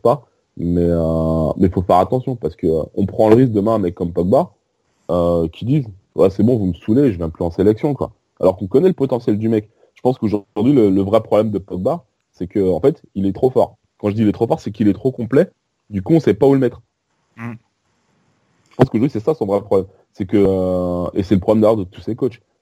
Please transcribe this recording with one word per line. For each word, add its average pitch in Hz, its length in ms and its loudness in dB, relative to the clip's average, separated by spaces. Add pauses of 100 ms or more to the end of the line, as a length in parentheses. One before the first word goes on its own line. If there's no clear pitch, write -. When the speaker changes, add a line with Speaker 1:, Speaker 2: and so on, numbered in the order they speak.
Speaker 1:
pas. 131 260 -2 (300)
Mais, 87 280 0
euh... 80 720 0
mais 92 120 2
faut 90 120 -2
faire 90 160 2
attention 123 380 -2
parce 80 220 -8
que, 92 100 -4
euh, 80 160 0 (120)
on 101 100 -2
prend 110 240 0
le 110 60 6
risque 127 160 4
demain, 107 240 0
un 110 40 0
mec 87 160 -4
comme 87 180 -6
Pogba, 104 380 0 (600)
euh, 87 380 0
qui - 160 -14
disent, « 131 220 -2 (280)
Ouais, 95 140 4
c'est 92 140 -2
bon, 123 140 2
vous 98 100 -2
me 90 60 -2
saoulez, 120 380 0
je 85 60 -8
viens 82 120 -6
plus 80 140 -8
en 85 80 -4
sélection, 110 440 0
quoi. » - 180 -8 (260)
Alors - 180 2
qu'on 104 100 -8
connaît 151 200 2
le 190 60 2
potentiel 123 440 -2
du 110 120 -4
mec. 107 200 -2 (260)
Je - 60 -20
pense 127 160 0
qu'aujourd'hui, 104 560 -2
le, 110 160 4
le 95 120 2
vrai 95 200 0
problème 107 300 0
de 98 80 -4
Pogba, 113 460 -6 (260)
c'est 90 160 -12
que, 92 240 0
en 80 80 -2
fait, - 220 0 (140)
il 98 100 -2
est 98 80 -2
trop 131 160 0
fort. - 280 -2 (200)
Quand 104 120 -4
je 101 60 -2
dis 113 80 -2
il 107 40 2
est 98 60 2
trop 117 140 -2
fort, 160 120 -2
c'est 104 120 -10
qu'il 104 160 -2
est 98 60 4
trop 131 180 -4
complet. 131 380 0 (400)
Du 101 120 -6
coup, 160 120 0
on 160 60 4
sait 113 140 2
pas 131 140 2
où 139 60 4
le 135 60 2
mettre. 123 220 -2 (560)
Speaker 2:
Mm. 117 160 -12 (1160)
Speaker 1:
Je - 40 -20
pense 127 140 2
que - 80 -2
lui, 131 120 0
c'est 110 100 -6
ça 151 140 -2
son 113 120 -6
vrai 101 160 -2
problème. 95 260 -2 (260)
C'est 104 120 -8
que, 104 120 0
euh, 92 760 0
et 98 100 -2
c'est 104 120 0
le 92 60 2
problème 110 200 2
d'ailleurs 110 160 4
de 101 60 -4
tous - 180 -16
ces 110 140 -8
coachs. 120 260 -6 (200)